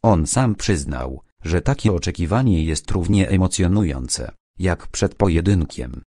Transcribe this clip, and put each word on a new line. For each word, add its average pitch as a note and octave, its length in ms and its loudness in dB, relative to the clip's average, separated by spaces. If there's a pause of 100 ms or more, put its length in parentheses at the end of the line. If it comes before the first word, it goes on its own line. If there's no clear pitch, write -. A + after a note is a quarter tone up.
On E2 240 4
sam A#2+ 280 0
przyznał, C2+ 680 -4 (220)
że E2 180 0
takie A2+ 300 0
oczekiwanie F2+ 720 0
jest D#2+ 260 -4
równie F#2+ 380 2
emocjonujące, F2+ 1040 0 (260)
jak F2 280 -2
przed - 280 -2
pojedynkiem. E2 960 0